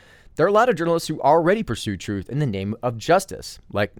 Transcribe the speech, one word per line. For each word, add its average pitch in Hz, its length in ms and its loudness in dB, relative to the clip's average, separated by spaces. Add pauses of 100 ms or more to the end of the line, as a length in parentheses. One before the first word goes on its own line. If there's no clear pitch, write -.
(360)
There 160 80 2
are 196 60 4
a - 20 0
lot 220 160 4
of 214 80 2
journalists 165 320 -2
who 156 140 -6
already 170 420 4
pursue 107 320 -6
truth 98 320 -6
in 135 100 -6
the 151 80 0
name 101 360 -4
of 120 160 -4
justice, - 600 -2 (140)
like 101 280 0